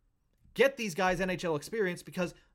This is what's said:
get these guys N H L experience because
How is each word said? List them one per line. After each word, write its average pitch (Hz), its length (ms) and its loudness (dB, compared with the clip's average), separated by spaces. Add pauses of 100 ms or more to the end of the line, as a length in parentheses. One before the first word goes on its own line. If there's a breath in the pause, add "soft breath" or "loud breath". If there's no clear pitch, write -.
(520)
get 269 240 4
these 214 180 -4
guys 185 280 2
N 185 80 -2
H 180 140 -4
L 160 120 0
experience 180 460 -2
because 170 320 -6 (200 soft breath)